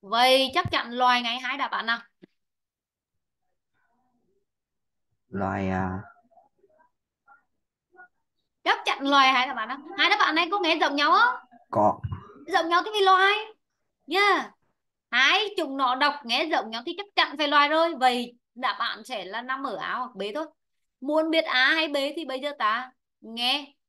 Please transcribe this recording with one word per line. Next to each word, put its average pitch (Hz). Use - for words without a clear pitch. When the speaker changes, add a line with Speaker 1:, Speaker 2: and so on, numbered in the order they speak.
Speaker 1:
Vậy 254
chắc 359
chắn 240
loài 247
ngay 240
hai 254
đáp 247
án -
nào? 233
Speaker 2:
Loài, 98
à, 92
Speaker 1:
Chắc 392
chắn 277
loài 269
hai 254
đáp 269
án 220
nào? 262
Hai 320
đáp 415
án 311
này 339
có 403
nghe 330
giống 285
nhau 294
không? 330
Speaker 2:
Có. 107
Speaker 1:
Giống 339
nhau 349
thì 440
phải 415
loài. 381
Nha. 311
Hai 311
chúng 277
nó 269
đọc 285
nghe 262
giống 220
nhau 226
thì 339
chắc 403
chắn 311
phải 294
loài 285
rồi. 330
Vậy 240
đáp 233
án 214
sẽ 214
là 208
nằm 262
ở 214
A 180
hoặc 247
B 190
thôi. 311
Muốn 311
biết 320
A 262
hay 320
B 285
thì 330
bây 262
giờ 285
ta 240
nghe 240